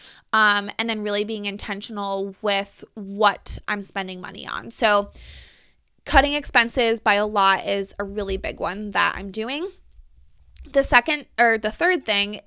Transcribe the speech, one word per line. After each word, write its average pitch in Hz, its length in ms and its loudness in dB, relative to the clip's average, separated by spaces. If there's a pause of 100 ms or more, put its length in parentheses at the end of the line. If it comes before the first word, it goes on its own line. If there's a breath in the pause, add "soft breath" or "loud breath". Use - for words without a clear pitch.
(320 loud breath)
um, 208 480 4
and 226 100 -2
then 214 120 -4
really 208 240 0
being 208 180 -6
intentional 202 960 -6
with 202 520 -2
what 202 640 0 (100)
I'm 208 140 -4
spending 185 400 -8
money - 260 -14
on. 233 240 -10
So 208 400 2 (920 loud breath)
cutting 285 280 4
expenses 233 680 0
by 208 140 4
a 208 120 2
lot 196 380 2
is 196 340 -4
a 202 60 -6
really 196 320 -6
big - 240 -8
one 202 300 -6
that 185 260 2
I'm 196 120 -10
doing. 254 400 -6 (1040)
The 269 120 4
second, 294 420 2 (120)
or 226 200 6
the 214 140 -2
third 339 340 0
thing 202 420 -2